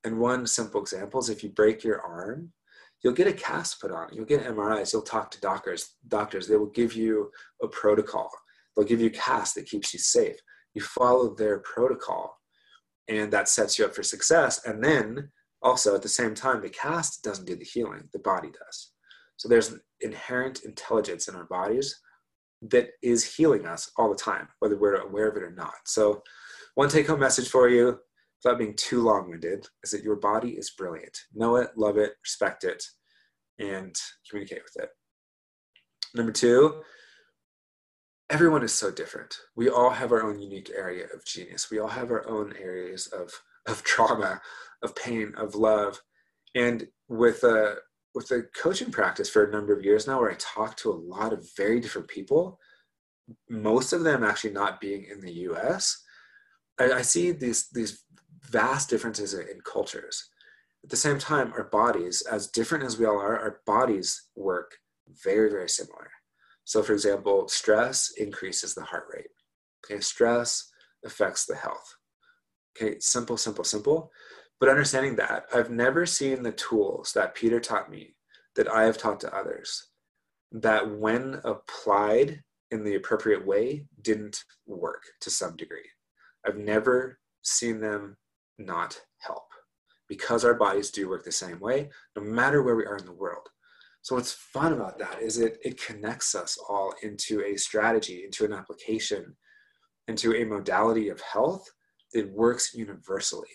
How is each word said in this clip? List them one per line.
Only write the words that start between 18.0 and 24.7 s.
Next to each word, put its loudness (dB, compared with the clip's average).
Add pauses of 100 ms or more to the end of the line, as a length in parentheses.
the -8
body -2
does. -18 (440)
So -12
there's 6
an -16 (180)
inherent -6
intelligence -2
in -12
our -12
bodies -2 (680)
that 4 (100)
is 2
healing 4
us -10
all 4
the 0
time, -6 (120)
whether 2